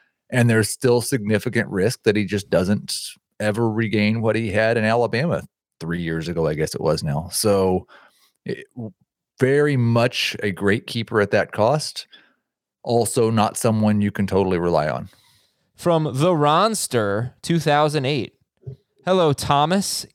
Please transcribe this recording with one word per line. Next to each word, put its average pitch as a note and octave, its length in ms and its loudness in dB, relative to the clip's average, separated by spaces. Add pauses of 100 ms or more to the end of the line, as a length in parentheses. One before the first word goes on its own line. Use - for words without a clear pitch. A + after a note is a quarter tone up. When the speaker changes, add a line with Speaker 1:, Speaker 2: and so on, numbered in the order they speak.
(300)
Speaker 1:
And B2 200 4
there's A2 200 4
still A#2+ 320 2
significant G#2+ 680 -2
risk G2 340 -2
that G#2 120 4
he G#2 100 0
just F#2+ 240 -4
doesn't F#2 460 0 (440)
ever G#2+ 300 -2
regain A2 520 0
what A2 140 0
he A2+ 160 -2
had A2+ 260 2
in A2 60 0
Alabama A2+ 600 0 (360)
three E2+ 220 -6
years D#2+ 260 -4
ago, E2 200 -2
I D2+ 80 -2
guess D2+ 180 -4
it - 80 -8
was D#2 220 0
now. D#2 280 -4
So F#2+ 560 0 (580)
it, - 200 -10 (720)
very C#3+ 380 2
much A#2 640 0
a G#2 100 -2
great G2 360 0
keeper A2 340 -2
at G2+ 100 0
that G2 200 0
cost. B2+ 560 -2 (760)
Also A#2 460 0
not A2 280 0
someone G#2+ 440 2
you G2+ 100 0
can G2+ 140 -2
totally F#2+ 320 2
rely E2 320 2
on. B1+ 200 -6 (680)
Speaker 2:
From E3 300 0
The D3 280 0
Ronster, D3 1000 0 (100)
two E3+ 160 2
thousand D3 460 2
eight. C#3 280 -4 (720)
"Hello, F3+ 280 4
Thomas, D#3 800 0